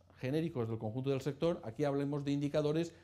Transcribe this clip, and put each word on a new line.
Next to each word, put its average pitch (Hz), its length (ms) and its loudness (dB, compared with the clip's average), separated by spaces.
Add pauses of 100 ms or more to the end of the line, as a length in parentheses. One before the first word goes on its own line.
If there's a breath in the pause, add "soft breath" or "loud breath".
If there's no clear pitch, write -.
(200)
genéricos 131 500 0
del 113 80 -2
conjunto 117 320 -2
del 135 100 2
sector, 165 460 0
aquí 147 180 -4
hablemos 143 400 0
de 139 80 0
indicadores 147 640 2 (100)